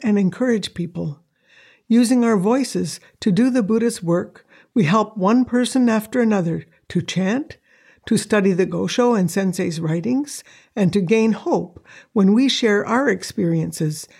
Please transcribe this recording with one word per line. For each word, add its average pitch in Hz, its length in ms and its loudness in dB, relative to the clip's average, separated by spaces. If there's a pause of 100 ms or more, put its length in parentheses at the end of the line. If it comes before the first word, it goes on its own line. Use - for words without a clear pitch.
and 208 160 2
encourage 220 540 -2
people, 165 500 -8 (640)
using 240 380 4
our 226 120 2
voices 190 600 -2 (220)
to 220 100 0
do 233 180 2
the 247 140 0
Buddha's 226 400 0
work. 170 420 -4 (280)
We 220 100 2
help 214 320 2
one 220 300 2
person 247 420 0
after 220 320 0
another 185 460 0 (240)
to 175 120 -2
chant, 190 560 -4 (500)
to 220 100 2
study 202 340 2
the 180 140 2
Gosho 196 520 0
and 180 140 0
Sensei's 180 480 -2
writings, 175 640 -4 (320)
and 190 160 2
to 208 80 0
gain 220 320 2
hope 208 500 -4 (300)
when 196 220 4
we 254 160 4
share 208 360 0
our 254 220 0
experiences 165 1000 -4 (140)